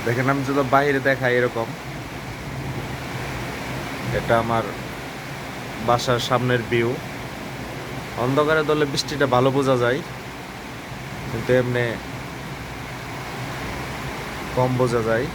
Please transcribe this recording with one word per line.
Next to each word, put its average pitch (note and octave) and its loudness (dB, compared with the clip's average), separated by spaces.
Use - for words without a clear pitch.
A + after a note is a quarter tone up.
দেখেন, B2 2
আমি C#3 2
যদি C#3 2
বাইরে C#3 6
দেখাই B2+ 4
এরকম, A#2+ 2
এটা A#2 4
আমার A2+ 2
বাসার A#2+ 4
সামনের B2 4
ভিউ। A#2+ 4
অন্ধকারে D3 4
ধরলে D3+ 4
বৃষ্টিটা C#3 0
ভালো B2 6
বোঝা C3 4
যায়, A#2+ 4
কিন্তু A2+ 0
এমনি B2 4
কম B2+ 4
বোঝা A#2+ 4
যায়। A2+ 2